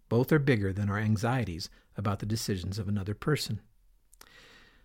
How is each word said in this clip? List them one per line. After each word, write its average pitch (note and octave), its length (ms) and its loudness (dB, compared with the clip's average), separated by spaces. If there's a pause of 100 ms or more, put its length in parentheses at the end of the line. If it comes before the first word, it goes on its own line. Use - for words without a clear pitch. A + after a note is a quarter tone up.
Both B2 240 4
are D#3+ 60 6
bigger A#2 340 2
than G2+ 180 0
our G2+ 80 0
anxieties A2 720 0 (260)
about G2+ 220 -2
the - 80 -8
decisions G2+ 520 -4
of F#2 100 -6
another G2+ 260 -2
person. - 460 -2 (1200)